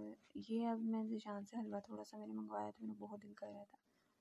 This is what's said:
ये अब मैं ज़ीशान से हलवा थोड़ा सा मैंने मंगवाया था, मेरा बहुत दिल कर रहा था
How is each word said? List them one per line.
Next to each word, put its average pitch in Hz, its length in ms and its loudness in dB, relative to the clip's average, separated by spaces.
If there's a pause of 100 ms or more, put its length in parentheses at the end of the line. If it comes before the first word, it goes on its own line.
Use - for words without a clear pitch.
(380)
ये 226 280 4
अब 226 140 4
मैं 220 280 6
ज़ीशान 208 380 0
से 226 120 -4
हलवा 208 220 2
थोड़ा 214 240 -4
सा 214 140 -10
मैंने 214 160 -4
मंगवाया 214 380 0
था, 208 100 -8
मेरा 220 120 -2
बहुत 208 260 -6
दिल 208 140 -12
कर 208 140 -8
रहा 202 160 -8
था - 140 -18 (440)